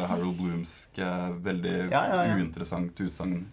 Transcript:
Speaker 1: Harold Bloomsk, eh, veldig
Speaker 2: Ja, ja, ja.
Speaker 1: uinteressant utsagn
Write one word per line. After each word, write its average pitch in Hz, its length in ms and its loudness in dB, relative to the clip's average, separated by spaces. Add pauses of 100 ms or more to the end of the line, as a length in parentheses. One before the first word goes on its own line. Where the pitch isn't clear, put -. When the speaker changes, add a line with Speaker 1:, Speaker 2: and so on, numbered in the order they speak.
Speaker 1:
Harold 90 360 0
Bloomsk, 87 600 -4
eh, 90 360 -2
veldig 90 580 0
Speaker 2:
Ja, 135 160 4
ja, 180 160 4
ja. 110 140 4
Speaker 1:
uinteressant 87 580 -2
utsagn 90 580 -2